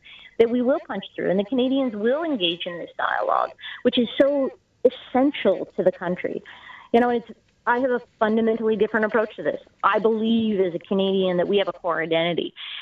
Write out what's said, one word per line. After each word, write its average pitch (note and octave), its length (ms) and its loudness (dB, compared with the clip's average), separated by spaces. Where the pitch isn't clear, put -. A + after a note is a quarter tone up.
that A#3 100 4
we B3 140 0
will C#4 240 2
punch G3+ 180 -8
through, - 140 -2
and F#3 100 2
the G3+ 40 2
Canadians B3+ 520 0
will B3 280 -2
engage F3+ 420 -2
in E3+ 140 -10
this - 180 -12
dialogue, - 540 -2
which B3 160 2
is A#3 80 2
so C#4 300 2
essential B3 920 0
to F#3+ 80 -2
the F#3 80 4
country. - 500 -4
You A#3 100 6
know, B3 100 2
it's, A#3 160 -2
I A#3+ 120 2
have C4 120 0
a A#3+ 100 -2
fundamentally A3 580 0
different G#3+ 300 0
approach A3 300 -2
to F3 80 -10
this. - 180 -4
I G3+ 160 4
believe A3 600 2
as F3+ 140 0
a E3+ 60 -6
Canadian F#3+ 580 0
that E3+ 100 0
we G3+ 120 2
have F#3 80 0
a F3 60 -4
core D#3+ 280 -4
identity, E3 540 -2